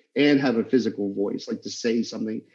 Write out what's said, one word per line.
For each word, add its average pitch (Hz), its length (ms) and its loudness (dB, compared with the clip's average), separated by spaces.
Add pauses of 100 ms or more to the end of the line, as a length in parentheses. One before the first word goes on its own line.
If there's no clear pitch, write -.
(160)
and 143 240 6
have 127 160 2
a 113 80 2
physical 101 500 0
voice, 101 340 -4
like 113 140 -6
to 101 80 -10
say 117 320 -2
something 110 400 -6 (120)